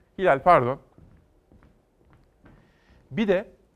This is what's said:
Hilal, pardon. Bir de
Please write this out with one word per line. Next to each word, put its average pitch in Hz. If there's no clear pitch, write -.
Hilal, 156
pardon. 143
Bir 190
de 196